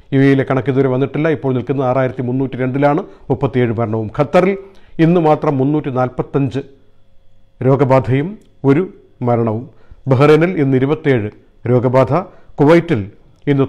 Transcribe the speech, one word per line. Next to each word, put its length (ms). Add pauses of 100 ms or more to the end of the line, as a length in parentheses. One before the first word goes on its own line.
(140)
യു 60
എയിലെ 300
കണക്ക് 200
ഇതുവരെ 180
വന്നിട്ടില്ല. 420
ഇപ്പോൾ 240
നിൽക്കുന്നത് 340
ആറായിരത്തി 340
മുന്നൂറ്റി 360
രണ്ടിലാണ്, 460 (260)
മുപ്പത്തിയേഴ് 500
മരണവും. 400
ഖത്തറിൽ 380 (420)
ഇന്ന് 220
മാത്രം 360
മുന്നൂറ്റി 320
നാൽപത്തഞ്ച് 680 (1040)
രോഗബാധയും 760 (260)
ഒരു 260 (320)
മരണവും. 480 (380)
ബഹ്റൈനിൽ 540
ഇന്ന് 160
ഇരുപത്തിയേഴ് 520 (380)
രോഗബാധ, 460 (460)
കുവൈറ്റിൽ 520 (360)
ഇന്ന് 220